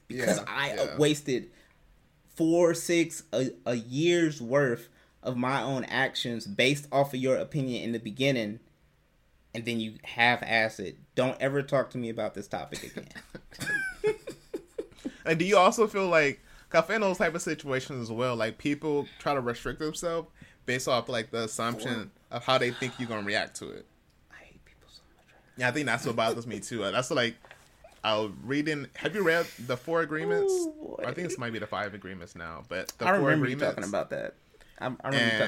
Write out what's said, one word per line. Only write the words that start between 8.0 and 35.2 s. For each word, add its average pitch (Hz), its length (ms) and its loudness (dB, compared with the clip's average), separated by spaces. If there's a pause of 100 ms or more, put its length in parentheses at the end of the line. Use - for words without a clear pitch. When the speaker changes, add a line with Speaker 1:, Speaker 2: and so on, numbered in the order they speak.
Speaker 1:
and 113 100 -8
then 117 140 -2
you 113 240 -6
half-ass 117 760 2
it. 90 180 -8 (180)
Don't 127 260 0
ever 135 220 0
talk 135 280 0
to 131 60 -10
me 117 120 -6
about 110 260 -4
this 101 120 -10
topic - 360 -8
again. - 240 -12 (960)
Speaker 2:
<laughs> 427 120 2 (1120)
And 165 120 2
do 160 80 0
you 196 120 6
also 214 300 8
feel 196 200 0
like, 151 320 4 (300)
'cause 165 140 6
I 165 40 -6
feel 202 100 0
in 220 40 2
those 190 160 2
type 165 180 2
of - 60 -4
situations 139 600 -4
as 117 100 -8
well, 120 240 0
like, 113 220 -2
people 147 500 0 (120)
try 151 140 -2
to 135 80 0
restrict 120 380 -4
themselves 165 500 -4 (360)
based 123 220 -2
off, 120 220 2
like, 117 220 -2
the 117 120 -2
assumption 113 680 -4 (180)
Speaker 1:
For 120 80 -8
Speaker 2:
of 120 80 -8
how 131 120 4
they 123 140 2
think 120 260 -6
you're 120 120 -6
gonna 107 180 -4
react 101 300 -2
to - 120 -10
it. 50 160 -12 (460)
Speaker 1:
I - 120 -20
hate - 200 -20
people - 260 -20
so - 120 -20 (160)
much - 160 -20
right - 80 -20 (160)
now. 123 80 -2
Speaker 2:
Yeah, 123 40 4
I - 20 2
think 147 140 -2
that's 120 200 0
what 120 100 0
bothers 117 320 0
me 104 140 -6
too. 117 180 -6
That's, 101 320 0
like, 120 240 2 (680)
I 107 120 4
was 107 140 -2 (120)
reading. 147 520 -2
Have 156 200 -4
you 208 80 0
read 165 220 4 (200)
the 127 100 -2
Four 165 260 -2
Agreements? 392 520 0
Speaker 1:
Ooh, 339 200 -2 (240)
boy. - 80 -6
Speaker 2:
I 123 60 -4
think 175 160 -6
this - 100 -6
might 117 140 -4
be 113 80 -6
the 104 80 -6
Five 101 260 -4
Agreements 95 420 -12
now, 82 340 -10
but 90 180 -6 (100)
the 117 80 -4
Speaker 1:
I 180 120 4
Speaker 2:
Four 156 80 2
Speaker 1:
remember 151 220 4
you 127 80 -2
Speaker 2:
Agreements. - 200 0
Speaker 1:
talking 95 140 -6
about 95 220 -2
that. 57 240 -6 (440)
I, - 60 -6
I - 20 -2 (220)
remember 135 160 2